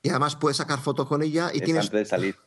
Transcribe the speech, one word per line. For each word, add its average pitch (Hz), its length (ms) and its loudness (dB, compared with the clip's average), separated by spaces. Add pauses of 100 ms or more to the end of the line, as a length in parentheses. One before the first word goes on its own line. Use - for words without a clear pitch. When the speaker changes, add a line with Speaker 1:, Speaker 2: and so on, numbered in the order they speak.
Speaker 1:
Y - 60 2
además 147 260 2
puedes 147 220 2
sacar 147 220 -2
fotos 139 280 -2
con 147 140 0
ella 160 320 0
y 143 60 0
Speaker 2:
Es - 40 -2
Speaker 1:
tienes 160 220 2
Speaker 2:
antes 107 140 0
de 104 60 0
salir. 95 300 0 (120)